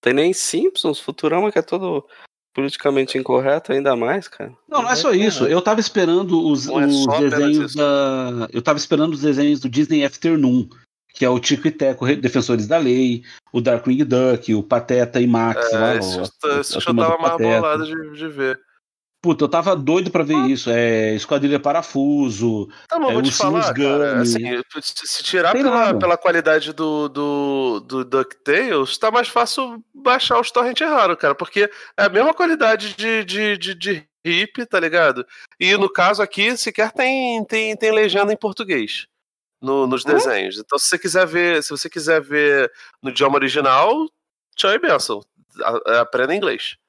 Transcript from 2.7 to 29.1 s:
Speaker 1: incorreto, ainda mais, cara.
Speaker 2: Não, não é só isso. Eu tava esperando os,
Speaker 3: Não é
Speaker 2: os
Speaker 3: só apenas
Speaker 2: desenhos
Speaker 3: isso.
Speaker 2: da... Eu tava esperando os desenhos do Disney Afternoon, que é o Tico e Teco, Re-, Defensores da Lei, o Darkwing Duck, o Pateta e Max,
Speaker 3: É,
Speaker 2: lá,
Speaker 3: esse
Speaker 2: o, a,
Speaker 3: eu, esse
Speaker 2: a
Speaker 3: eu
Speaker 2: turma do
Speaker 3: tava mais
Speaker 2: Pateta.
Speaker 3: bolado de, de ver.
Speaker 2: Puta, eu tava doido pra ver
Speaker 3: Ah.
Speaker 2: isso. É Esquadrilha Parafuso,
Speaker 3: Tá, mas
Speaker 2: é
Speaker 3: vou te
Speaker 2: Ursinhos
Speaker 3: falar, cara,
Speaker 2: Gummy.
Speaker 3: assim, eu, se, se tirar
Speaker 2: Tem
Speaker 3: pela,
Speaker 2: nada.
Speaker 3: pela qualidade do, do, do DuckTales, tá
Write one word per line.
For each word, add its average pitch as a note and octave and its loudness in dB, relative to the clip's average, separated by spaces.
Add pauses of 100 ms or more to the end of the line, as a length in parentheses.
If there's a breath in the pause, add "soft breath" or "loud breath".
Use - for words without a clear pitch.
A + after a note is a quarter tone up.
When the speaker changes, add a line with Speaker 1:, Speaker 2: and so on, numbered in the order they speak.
Speaker 1:
incorreto, C3+ 0
ainda C#3 2
mais, C3 -2
cara. - -16 (160)
Speaker 2:
Não, D4 0
não A#3 -2
é B3+ 2
só B3 0
isso. F#3 2
Eu D#3+ 2
tava G#3+ 2
esperando F3 2
os, C#3 0
Speaker 3:
Não C#3 -2
é C#3+ 4
Speaker 2:
os C#3 4
Speaker 3:
só C3 0
apenas D3 2
Speaker 2:
desenhos D3 2
Speaker 3:
isso. C#3 -8
Speaker 2:
da... C3+ 0
Eu A#2 -4
tava D3 0
esperando D#3 0
os C#3 -8
desenhos D3 2
do C3 -4
Disney D3 0
Afternoon, C#3 0 (460 soft breath)
que - -2
é B2+ 4
o B2+ 2
Tico C#3+ -2
e D#3 2
Teco, C3+ -2
Re-, C#3 2
Defensores B2 0
da D#3 2
Lei, B2+ 2 (300 loud breath)
o B2 0
Darkwing B2+ 0
Duck, B2+ 2
o G#2 0
Pateta A#2+ 0
e B2 4
Max, A#2 2
Speaker 3:
É, A2+ 2
Speaker 2:
lá, A2+ 2
Speaker 3:
esse F#2+ -4
Speaker 2:
o, F2+ -6
a, F#2+ -8
Speaker 3:
eu, C#3+ 0
esse - -6
Speaker 2:
a - -4
Speaker 3:
eu - -6
Speaker 2:
turma A#2+ 2
do E3 2
Speaker 3:
tava E3 0
mais E3 0
Speaker 2:
Pateta. A2+ 2
Speaker 3:
bolado D#3 -2
de, D#3 -12
de D#3+ -8
ver. C3+ -4 (640)
Speaker 2:
Puta, D#3 2
eu C#3 0
tava E3+ 2
doido E3+ 0
pra E3+ 0
ver D3+ 0
Speaker 3:
Ah. C3 2
Speaker 2:
isso. C3 -2
É A2+ 2
Esquadrilha C#3+ 0
Parafuso, C#3 -2 (180 loud breath)
Speaker 3:
Tá, E4 -4
mas C#4+ 0
Speaker 2:
é A#3+ 0
Speaker 3:
vou - 2
te C4+ 0
Speaker 2:
Ursinhos - -2 (280)
Speaker 3:
falar, C#3+ -2
cara, C#3 2
Speaker 2:
Gummy. A#2+ 0
Speaker 3:
assim, A#2 0
eu, B2 -4 (200)
se, - -8 (100)
se - -8
tirar F3+ 0
Speaker 2:
Tem B3+ 2
Speaker 3:
pela, B3 2 (100)
Speaker 2:
nada. G3 0
Speaker 3:
pela F3 2
qualidade D#3 0
do, D3+ -2
do, C#3 -2
do B2+ -6
DuckTales, C#3 -2
tá A3 0